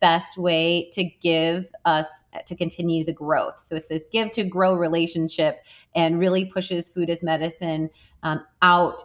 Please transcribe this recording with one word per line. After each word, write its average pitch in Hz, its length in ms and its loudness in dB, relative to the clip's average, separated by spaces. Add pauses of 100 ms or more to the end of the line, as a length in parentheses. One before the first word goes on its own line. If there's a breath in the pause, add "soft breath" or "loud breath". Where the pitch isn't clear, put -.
best 175 380 2
way 170 560 2
to 185 100 -2
give 170 640 0 (160)
us, 156 220 2 (400)
to 170 100 -12
continue 170 480 -2
the 160 80 -2
growth. 151 480 -2
So - 160 -8
it 156 100 -8
says, 156 240 -6
"Give 220 220 0
to 214 120 -2
grow 185 300 2
relationship," 165 920 0 (300 loud breath)
and 165 240 2
really 185 280 2
pushes 185 420 -6
food 170 220 -2
as 170 120 -6
medicine, 160 680 -2 (320 soft breath)
um, 156 180 -2 (220)
out 175 420 4